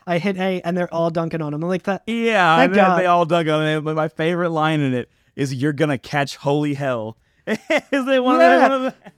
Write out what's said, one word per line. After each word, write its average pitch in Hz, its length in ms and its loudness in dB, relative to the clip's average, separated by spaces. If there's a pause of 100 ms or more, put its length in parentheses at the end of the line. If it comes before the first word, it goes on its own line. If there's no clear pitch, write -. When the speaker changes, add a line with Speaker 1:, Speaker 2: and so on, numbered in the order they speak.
Speaker 1:
I 175 140 -2
hit 185 180 -2
A, 185 240 -2
and 175 160 -4
they're 175 160 -4
all 165 160 0
dunking 165 320 -4
on 147 140 -6
him. 151 80 -6
I'm 170 60 -4
like, 185 140 -4
"That, 196 220 -6
Speaker 2:
Yeah, 220 520 2
Speaker 1:
thank 175 120 4
Speaker 2:
and 185 80 0
then 196 80 6
Speaker 1:
God." 180 140 4
Speaker 2:
they 185 80 2
all 175 180 4
dunk 165 240 0
on 156 160 0
him. 156 180 -2
But 156 120 -4
my 156 140 -2
favorite 170 420 -2
line 156 280 0
in 135 140 0
it 120 160 -4 (260)
is, 135 200 -4
"You're 143 180 -2
gonna 147 240 -2
catch 143 380 -6
holy 147 400 -2
hell." 123 420 -6 (140)
<laughs> - 160 -20
Is 214 100 -4 (340)
it 269 320 0
one 254 120 2
of 254 60 4
the, 330 40 6
Speaker 1:
Yeah. 349 160 6
Speaker 2:
one 254 100 4
of 262 120 -2
the 262 100 -4 (240)